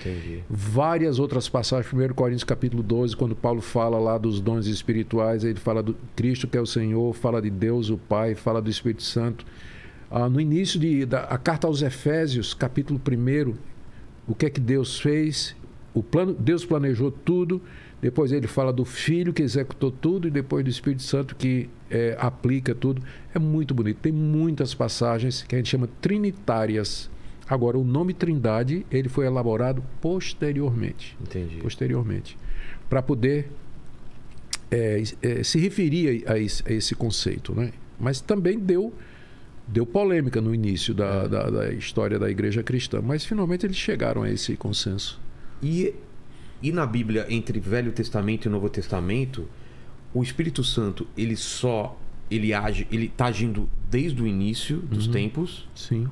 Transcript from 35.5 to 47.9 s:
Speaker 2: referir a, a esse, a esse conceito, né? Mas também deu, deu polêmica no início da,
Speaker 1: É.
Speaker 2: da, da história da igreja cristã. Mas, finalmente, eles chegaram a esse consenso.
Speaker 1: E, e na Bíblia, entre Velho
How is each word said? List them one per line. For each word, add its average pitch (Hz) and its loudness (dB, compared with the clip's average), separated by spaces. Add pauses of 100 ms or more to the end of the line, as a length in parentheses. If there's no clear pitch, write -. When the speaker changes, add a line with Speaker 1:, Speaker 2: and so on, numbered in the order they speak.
Speaker 2:
referir 165 2
a, 113 4
a 110 4
esse, 107 0
a - 0
esse 110 0
conceito, - -2
né? 113 0 (280)
Mas 135 -2
também 202 2
deu, 190 2 (760)
deu 113 2
polêmica 160 2
no 110 2
início 107 2
da, 101 2 (180)
Speaker 1:
É. 104 0
Speaker 2:
da, 101 0
da 107 0
história 104 0
da 101 2
igreja 104 2
cristã. 123 0
Mas, 139 0
finalmente, 180 2
eles 190 0
chegaram 110 2
a 107 2
esse 104 -2
consenso. - -2 (420)
Speaker 1:
E, 165 2 (680)
e 143 0
na 170 2
Bíblia, 110 0
entre 113 0
Velho 110 0